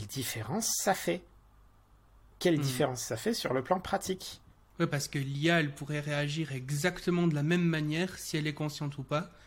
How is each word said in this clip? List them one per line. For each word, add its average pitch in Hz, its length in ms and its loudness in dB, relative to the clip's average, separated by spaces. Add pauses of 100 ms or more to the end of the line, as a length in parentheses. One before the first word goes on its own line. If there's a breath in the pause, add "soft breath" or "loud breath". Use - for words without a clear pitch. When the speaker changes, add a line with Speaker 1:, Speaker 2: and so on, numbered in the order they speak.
Speaker 1:
différence 127 720 -4
ça 196 160 4
fait ? 175 280 -2 (1160)
Quelle 170 200 4
Speaker 2:
Hmm. 147 40 2
Speaker 1:
différence 131 400 0
ça 120 140 -4
fait 220 180 0
sur - 200 -2
le 131 100 2
plan 185 160 2
pratique ? - 600 -4 (400)
Speaker 2:
Ouais, 170 60 4
parce 143 220 -2
que 147 100 -4
l'I 139 320 0
A, 170 100 6
elle 147 140 0
pourrait 147 260 -4
réagir 147 520 -2
exactement 170 760 0
de 160 80 4
la 143 80 2
même 170 220 4
manière 160 540 0
si - 180 -6
elle 151 100 0
est 151 80 -2
consciente 147 440 -4
ou 135 40 -6
pas. 147 280 -2 (160 soft breath)